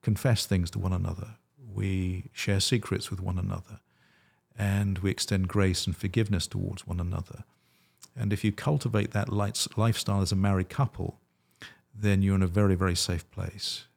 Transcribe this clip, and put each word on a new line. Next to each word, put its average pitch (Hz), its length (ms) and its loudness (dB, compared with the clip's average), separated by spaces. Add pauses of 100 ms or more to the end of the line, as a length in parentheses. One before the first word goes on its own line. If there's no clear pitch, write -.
confess 110 460 2
things 87 240 2
to 101 80 -6
one 92 140 0
another. 92 420 -4 (380)
We 92 600 -2
share 98 260 0
secrets 98 520 0
with 92 100 -6
one 92 160 -2
another. 92 420 -4 (800)
And 101 420 2
we 98 100 2
extend 92 380 0
grace 95 400 2
and 92 80 -2
forgiveness 101 500 0
towards 92 400 -6
one 87 140 -4
another. 92 460 -6 (680)
And 107 180 0
if 101 100 -2
you 107 80 4
cultivate 110 600 0
that 104 200 -2
lights-, 101 460 -2
lifestyle 104 440 2
as 92 100 0
a 101 40 0
married 95 340 2
couple, - 500 -4 (760)
then 104 260 4
you're 98 140 4
in 95 80 6
a 92 40 4
very, 98 280 4
very 90 200 2
safe 87 360 -2
place - 540 -8 (120)